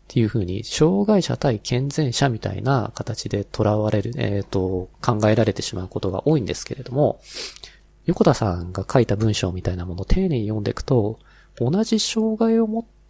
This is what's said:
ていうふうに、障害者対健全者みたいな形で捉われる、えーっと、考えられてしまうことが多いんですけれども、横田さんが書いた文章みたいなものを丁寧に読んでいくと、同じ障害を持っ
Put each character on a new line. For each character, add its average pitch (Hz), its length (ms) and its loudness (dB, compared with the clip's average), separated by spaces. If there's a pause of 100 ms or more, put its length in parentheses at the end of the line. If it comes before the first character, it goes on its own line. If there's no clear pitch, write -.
て - 120 0
い 113 40 4
う 107 40 2
ふ 110 120 -2
う 95 40 -2
に、 92 200 -6
障 190 420 2
害 202 160 4
者 120 140 -2
対 117 240 0
健 127 280 -2
全 135 240 0
者 143 160 2
み 113 120 -4
た 98 120 -4
い 98 100 -6
な 117 320 0
形 - 340 -6
で 101 160 -2
捉 - 260 0
わ 107 200 2
れ 104 120 2
る、 113 140 -6
え 101 240 -2
ー 98 40 -4
っ - 20 -16
と、 92 440 -2 (100)
考 117 180 2 (120)
え 110 40 6
ら 110 100 4
れ 107 100 2
て - 80 -6
し - 140 -8
ま 92 80 -6
う 90 40 -10
こ - 120 -8
と 95 100 -2
が 92 180 -2
多 160 80 6
い 127 60 0
ん - 20 -4
で 73 100 -4
す - 120 -10
け - 80 -10
れ 131 80 -10
ど 123 100 -12
も、 135 280 0 (840)
横 175 200 2
田 147 100 6
さ 101 220 -2
ん 87 160 -8
が 92 180 -4
書 131 100 4
い 113 60 4
た 101 100 0
文 110 160 2
章 92 200 -2
み 90 100 -6
た 92 80 -4
い 90 60 -4
な 90 100 -8
も 90 80 -8
の 90 80 -8
を - 20 -8
丁 190 240 2
寧 135 120 0
に - 20 -2
読 107 180 -2
ん 101 40 -6
で 110 80 -2
い - 20 -20
く - 80 -8
と、 113 360 0 (400)
同 123 120 0 (140)
じ 220 160 0
障 220 380 -2
害 226 220 4
を 226 60 2
持 220 140 -4
っ - 40 -8 (260)